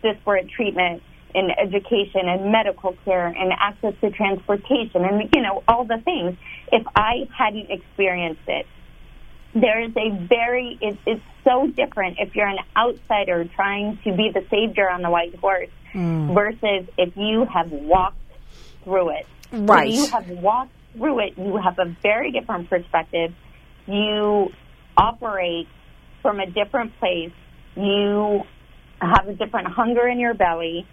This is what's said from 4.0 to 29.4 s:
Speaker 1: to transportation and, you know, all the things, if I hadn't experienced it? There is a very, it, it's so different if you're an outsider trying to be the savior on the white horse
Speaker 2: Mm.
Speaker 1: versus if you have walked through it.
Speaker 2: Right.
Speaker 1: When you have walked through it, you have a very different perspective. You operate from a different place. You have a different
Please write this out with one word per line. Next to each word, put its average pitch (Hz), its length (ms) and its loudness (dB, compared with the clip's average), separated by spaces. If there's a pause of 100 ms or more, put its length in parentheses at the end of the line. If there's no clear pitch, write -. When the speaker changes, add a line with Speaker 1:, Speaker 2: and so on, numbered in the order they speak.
Speaker 1:
to 208 100 0
transportation 202 920 0
and, 202 300 0
you 269 80 4
know, 202 240 -2
all 233 180 4
the 226 200 -2
things, 180 320 -2 (340)
if - 240 2
I 233 320 2 (100)
hadn't 214 340 -2
experienced 180 760 -2
it? - 200 -4 (880)
There 226 280 4
is 226 140 -8
a 226 140 0 (180)
very, 240 520 0
it, 208 260 -4
it's 220 160 -2 (220)
so 262 240 6
different 202 500 -4
if 202 160 -4
you're 208 140 0
an 196 100 -4 (180)
outsider 202 680 0 (120)
trying 202 480 -2
to 208 80 0
be 214 200 2
the 190 180 -2
savior 208 400 2
on 180 120 -4
the 170 80 0
white 170 260 0
horse 185 340 -2 (240)
Speaker 2:
Mm. 165 400 0
Speaker 1:
versus 208 540 0 (100)
if 175 180 0
you 214 280 0
have 170 260 -2
walked 170 480 2 (640)
through 185 280 0
it. - 160 -8 (260)
Speaker 2:
Right. 202 340 6
Speaker 1:
When 214 60 0
you 285 160 2
have 196 200 -4
walked 202 440 0 (240)
through 240 240 0
it, - 180 -4
you 196 180 -4
have 185 220 -2
a 185 60 2 (180)
very 240 300 0
different 190 360 -6
perspective. 170 640 -2 (540)
You 208 640 0 (460)
operate 190 720 0 (520)
from 208 200 0
a 190 100 -2
different 214 480 -4
place. 175 320 -2 (460)
You 202 680 0 (580)
have 196 280 4
a 202 60 -8
different 202 340 -4